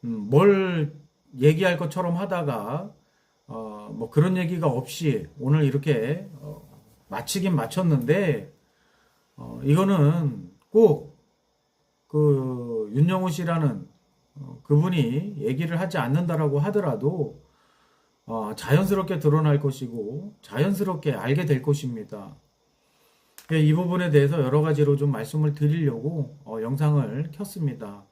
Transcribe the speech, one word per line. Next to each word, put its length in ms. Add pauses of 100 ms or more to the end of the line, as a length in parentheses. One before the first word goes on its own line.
음, 60 (200)
뭘 640 (440)
얘기할 380
것처럼 400
하다가, 760 (540)
어, 460
뭐 160
그런 280
얘기가 300
없이 600 (120)
오늘 240
이렇게, 680 (120)
어, 280 (380)
마치긴 480
마쳤는데, 1000 (840)
어, 260
이거는 880 (180)
꼭 420 (1000)
그 840
윤영호 360
씨라는, 580 (480)
어, 280
그분이 760
얘기를 420
하지 180
않는다라고 600
하더라도, 840 (840)
어, 280
자연스럽게 680
드러날 420
것이고 800
자연스럽게 720
알게 320
될 160
것입니다. 760 (1160)
예, 80
이 120
부분에 360
대해서 340
여러 180
가지로 360
좀 140
말씀을 420
드리려고, 880
어, 180
영상을 720
켰습니다. 800